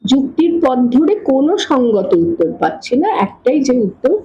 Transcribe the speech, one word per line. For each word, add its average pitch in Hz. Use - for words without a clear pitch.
যুক্তির 320
পথ 254
ধরে 254
কোনো 294
সঙ্গত 233
উত্তর 170
পাচ্ছি -
না। 370
একটাই 269
যে 254
উত্তর, 254